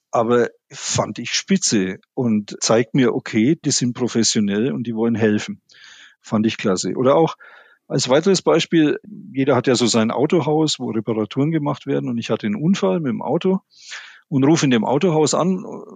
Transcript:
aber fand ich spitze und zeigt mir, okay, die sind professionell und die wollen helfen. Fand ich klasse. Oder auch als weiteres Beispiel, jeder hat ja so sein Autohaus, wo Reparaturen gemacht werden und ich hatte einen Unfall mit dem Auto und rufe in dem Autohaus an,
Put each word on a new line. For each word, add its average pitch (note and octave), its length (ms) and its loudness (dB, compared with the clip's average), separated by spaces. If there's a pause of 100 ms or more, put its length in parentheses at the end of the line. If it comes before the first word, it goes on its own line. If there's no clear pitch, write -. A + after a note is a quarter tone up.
(120)
aber A#2+ 380 2 (200)
fand G#2+ 500 -6
ich A#2+ 120 -10
spitze G2 680 0 (140)
und A2 460 -2
zeigt A#2+ 340 0
mir, B2 220 2
okay, B2 480 0
die C#3+ 80 -2
sind B2 220 -2
professionell A2+ 800 0
und C3 120 -6
die A#2 80 -6
wollen A2+ 220 0
helfen. G#2+ 460 0 (580)
Fand G#2+ 260 -2
ich A2 120 -2
klasse. F#2 380 -2
Oder B2+ 200 2
auch D#3+ 220 2 (500)
als C3+ 220 -2
weiteres E3 320 2
Beispiel, D#3+ 580 2 (320)
jeder C3+ 240 0
hat B2 120 0
ja B2+ 80 4
so A2+ 120 2
sein A2 240 2
Autohaus, D#3 680 0
wo A#2+ 120 -6
Reparaturen A2+ 600 -2
gemacht C#3+ 360 -4
werden C#3 220 -2
und A#2+ 80 -4
ich A2+ 120 -6
hatte A2+ 160 -2
einen G#2 160 -2
Unfall F#3 380 2
mit C#3 120 -2
dem G#2+ 100 -4
Auto F#3 400 0 (640)
und C3+ 160 0
rufe D#3+ 220 4
in C3+ 60 4
dem A2+ 120 2
Autohaus D3+ 500 2
an, F3+ 300 0 (320)